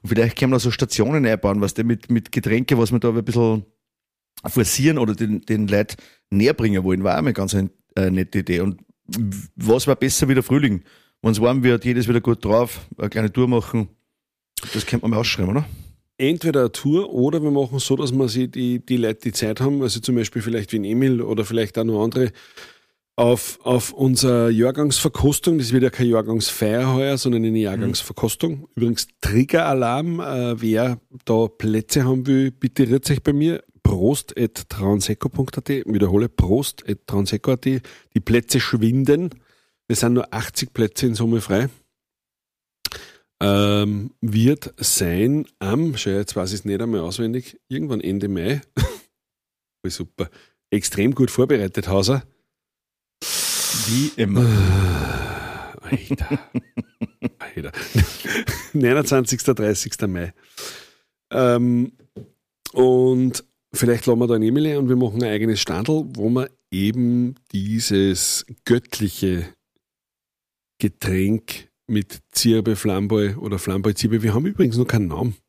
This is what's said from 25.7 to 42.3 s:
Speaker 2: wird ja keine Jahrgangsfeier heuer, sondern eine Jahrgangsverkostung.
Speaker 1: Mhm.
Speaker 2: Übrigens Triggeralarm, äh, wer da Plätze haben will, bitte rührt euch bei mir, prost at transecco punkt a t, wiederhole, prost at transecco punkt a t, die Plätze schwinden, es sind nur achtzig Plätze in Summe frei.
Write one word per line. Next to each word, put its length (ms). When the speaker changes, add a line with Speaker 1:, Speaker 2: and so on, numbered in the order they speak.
Speaker 2:
wird 100
ja 60
keine 200
Jahrgangsfeier 840
heuer, 240
sondern 260
eine 160
Jahrgangsverkostung. 1000
Speaker 1:
Mhm. 160
Speaker 2:
Übrigens 320
Triggeralarm, 1000
äh, 400
wer 400
da 220
Plätze 580
haben 220
will, 240
bitte 360
rührt 240
euch 100
bei 120
mir, 280
prost 560
at 300
transecco 600
punkt 280
a 40
t, 240
wiederhole, 440
prost 580
at 200
transecco 440
punkt 160
a 20
t, 120
die 80
Plätze 400
schwinden, 680
es 120
sind 120
nur 200
achtzig 400
Plätze 340
in 80
Summe 260
frei. 260